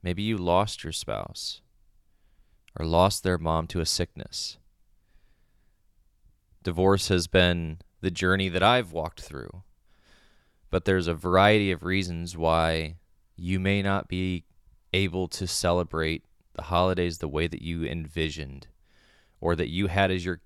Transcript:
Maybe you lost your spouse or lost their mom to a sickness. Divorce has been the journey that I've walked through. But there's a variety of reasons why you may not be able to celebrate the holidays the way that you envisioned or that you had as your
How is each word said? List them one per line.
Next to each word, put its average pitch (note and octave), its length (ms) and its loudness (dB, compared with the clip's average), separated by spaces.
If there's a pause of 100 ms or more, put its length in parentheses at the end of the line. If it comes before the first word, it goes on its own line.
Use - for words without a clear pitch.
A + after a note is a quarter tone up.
Maybe F2+ 200 -4
you A2 160 -2
lost F2+ 460 2
your D#2 80 -8
spouse - 680 -8 (1160)
or D#2+ 80 -4
lost F2 360 4
their F#2 160 0
mom D#2+ 300 0
to F2+ 120 -4
a D#2+ 60 -2
sickness. - 720 -6 (2000)
Divorce F#2 460 2
has F2 180 2
been F2 520 2 (240)
the F#2+ 80 0
journey F#2 400 2
that F2 120 0
I've A2 300 4
walked D#2+ 300 -6
through. C#2 400 -14 (1080)
But E2 140 0
there's F#2 220 2
a E2+ 80 0
variety F#2+ 560 4
of E2 140 -4
reasons F2 520 -4
why D#2+ 600 2 (400)
you F2+ 220 -2
may G2 220 0
not G2 280 -2
be F2+ 360 -4 (480)
able F#2 360 0
to - 180 -6
celebrate E2 760 -2 (300)
the - 80 -10
holidays F2 560 0
the D#2+ 100 -6
way D2+ 180 -2
that D#2+ 160 -6
you E2 220 -6
envisioned D2 840 -6 (720)
or E2+ 160 0
that D#2+ 120 -2
you F2+ 180 0
had F#2+ 240 2
as F#2 140 -2
your F2+ 220 -4